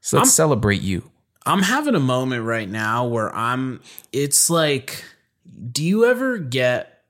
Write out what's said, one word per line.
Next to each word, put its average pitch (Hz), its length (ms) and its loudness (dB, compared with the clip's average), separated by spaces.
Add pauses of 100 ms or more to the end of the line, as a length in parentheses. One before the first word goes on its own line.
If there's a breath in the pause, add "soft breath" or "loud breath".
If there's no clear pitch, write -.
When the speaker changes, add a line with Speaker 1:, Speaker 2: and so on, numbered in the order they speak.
Speaker 1:
So - 160 -2
let's 240 120 4
Speaker 2:
I'm - 40 4
Speaker 1:
celebrate 107 480 2
you. 92 280 -6 (360)
Speaker 2:
I'm 175 180 2
having 262 320 0
a 175 60 2
moment 127 420 0
right 113 260 -4
now 110 380 -2
where 110 260 -2
I'm, 123 460 -4 (320 loud breath)
it's 139 380 0
like, 151 540 -2 (680 loud breath)
do 135 120 -2
you 202 220 4
ever 247 320 2
get 123 720 -2